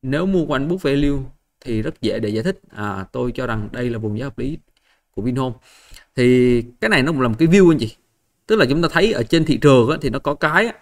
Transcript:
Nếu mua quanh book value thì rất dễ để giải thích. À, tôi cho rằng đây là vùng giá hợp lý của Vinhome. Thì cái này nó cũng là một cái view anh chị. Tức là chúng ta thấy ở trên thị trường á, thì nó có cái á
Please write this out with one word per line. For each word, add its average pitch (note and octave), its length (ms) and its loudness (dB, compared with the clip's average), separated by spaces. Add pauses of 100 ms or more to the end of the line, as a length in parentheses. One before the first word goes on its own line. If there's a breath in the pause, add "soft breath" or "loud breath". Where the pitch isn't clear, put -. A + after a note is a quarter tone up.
Nếu C#3+ 240 -4
mua F#3 180 0
quanh C#3+ 240 -2
book F#3 140 -4
value C#3+ 360 0 (420)
thì A2 220 -4
rất - 200 -8
dễ A2 160 -2
để A2 100 -4
giải A2 160 -4
thích. F#3 160 -4 (140)
À, G2+ 380 -8
tôi B2 200 -6
cho B2+ 140 -6
rằng A2 260 -4
đây B2 180 -6
là A#2 80 -6
vùng G#2+ 200 -6
giá B2+ 60 -6
hợp C#3 140 -12
lý C#3 200 -6 (560)
của G2 80 -8
Vinhome. B2+ 340 -4 (600 soft breath)
Thì B2 460 4 (180)
cái A3 100 -2
này D3+ 120 2
nó D3+ 100 0
cũng C#3 80 -2
là B2 80 2
một A2 100 0
cái E3 100 2
view F3+ 240 6
anh D3 60 2
chị. A2 180 -6 (500)
Tức A2 100 2
là E3+ 120 4
chúng D3+ 140 0
ta D#3+ 100 0
thấy G3 200 2
ở B2 100 -2
trên D#3 220 0
thị C3+ 120 0
trường B2+ 340 6
á, D#3+ 100 -2
thì C#3 100 -4
nó B2+ 80 -6
có D3 160 -4
cái D#3+ 320 0
á A3+ 160 -6